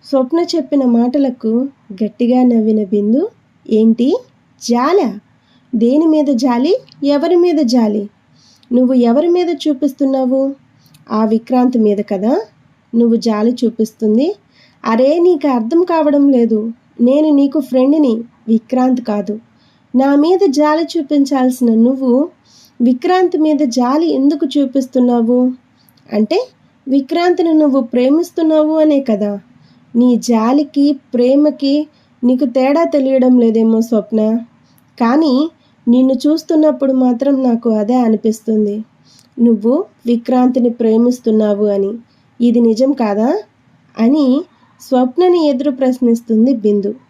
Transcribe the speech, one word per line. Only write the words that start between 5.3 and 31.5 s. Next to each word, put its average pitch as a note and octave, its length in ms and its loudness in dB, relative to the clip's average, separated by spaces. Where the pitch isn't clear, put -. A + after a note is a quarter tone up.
దేని B3+ 320 2
మీద D4+ 180 2
జాలి? B3+ 480 0
ఎవరి C#4+ 320 0
మీద F4 280 2
జాలి? G#3+ 460 -2
నువ్వు B3 200 2
ఎవరి B3 340 2
మీద F4 220 0
చూపిస్తున్నావు? C4+ 1040 -2
ఆ A3 140 0
విక్రాంత్ B3 520 0
మీద G#3 200 2
కదా G#3+ 320 -2
నువ్వు A#3 200 2
జాలి A3+ 400 -2
చూపిస్తుంది." A3+ 720 -2
"అరే, C4 340 0
నీకు E4+ 280 2
అర్థం C4+ 360 0
కావడం D4 460 2
లేదు. A3+ 440 0
నేను C#4 280 2
నీకు C#4+ 300 2
ఫ్రెండ్ని, C4 560 0
విక్రాంత్ B3+ 540 0
కాదు. G#3 380 -6
నా C#4 200 2
మీద E4 240 2
జాలి D4+ 500 0
చూపించాల్సిన C4+ 720 0
నువ్వు C4 560 0
విక్రాంత్ F4 560 0
మీద D4+ 180 2
జాలి C4 520 0
ఎందుకు C#4+ 380 0
చూపిస్తున్నావు? B3+ 1080 0
అంటే D4 340 -2
విక్రాంత్ను E4+ 640 0
నువ్వు D4 300 2
ప్రేమిస్తున్నావు D4+ 960 0
అనే D#4 220 2
కదా. G#3 400 -4
నీ B3 200 2
జాలికి, C#4 800 0
ప్రేమకి C#4+ 720 0